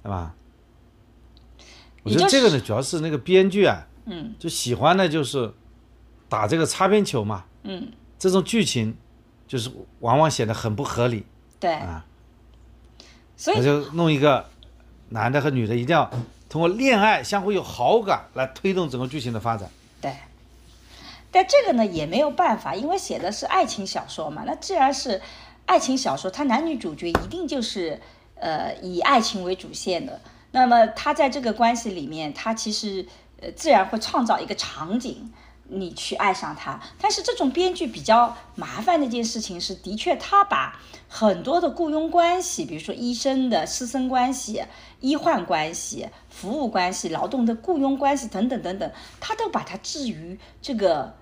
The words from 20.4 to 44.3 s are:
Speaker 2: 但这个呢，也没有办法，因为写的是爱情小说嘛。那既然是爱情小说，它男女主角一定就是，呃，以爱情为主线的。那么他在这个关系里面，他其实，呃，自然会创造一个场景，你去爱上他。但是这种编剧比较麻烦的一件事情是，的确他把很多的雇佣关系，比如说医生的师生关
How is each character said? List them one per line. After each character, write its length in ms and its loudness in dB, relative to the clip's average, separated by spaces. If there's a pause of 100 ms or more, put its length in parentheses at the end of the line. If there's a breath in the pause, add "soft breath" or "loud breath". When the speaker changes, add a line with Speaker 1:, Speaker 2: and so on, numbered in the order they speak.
Speaker 2:
但 140 6
这 220 4
个 60 2
呢， 120 4
也 200 -2
没 140 0
有 120 2
办 260 2
法， 160 -6
因 140 -4
为 100 0
写 220 -6
的 120 -4
是 140 -8
爱 200 2
情 200 -6
小 220 -6
说 220 -8
嘛。 180 -10
那 80 -4
既 180 -8
然 180 4
是 300 -4 (440 loud breath)
爱 120 4
情 180 2
小 220 0
说， 140 -6
它 140 -4
男 200 2
女 120 -2
主 180 -8
角 140 -6
一 200 -2
定 180 -6
就 140 -4
是， 400 -6 (340 loud breath)
呃， 460 -4
以 200 -4
爱 200 6
情 220 -4
为 100 -2
主 180 -10
线 320 -4
的。 160 -12 (320 loud breath)
那 140 6
么 220 8
他 260 -2
在 160 4
这 100 -4
个 140 -2
关 220 2
系 160 -6
里 160 -8
面， 260 -8
他 180 -6
其 200 -4
实， 340 -4 (340 loud breath)
呃， 120 -12
自 180 -4
然 180 8
会 120 -4
创 260 0
造 140 2
一 80 -8
个 80 -6
场 440 -6
景， 320 -10 (360 soft breath)
你 240 -8
去 240 -8
爱 180 0
上 220 -6
他。 240 -10 (200 loud breath)
但 120 2
是 100 -4
这 140 -2
种 160 2
编 200 2
剧 140 -4
比 160 -10
较 340 4 (200 loud breath)
麻 260 -10
烦 180 4
的 60 2
一 40 -4
件 140 -2
事 160 -4
情 220 -10
是， 140 -8
的 200 -10
确 200 0
他 280 2
把 360 -2 (280 loud breath)
很 360 0
多 180 2
的 80 2
雇 220 -2
佣 180 0
关 320 4
系， 240 -6
比 100 -10
如 60 -10
说 140 -8
医 180 -4
生 340 0
的 200 0
师 180 -6
生 240 -2
关 240 2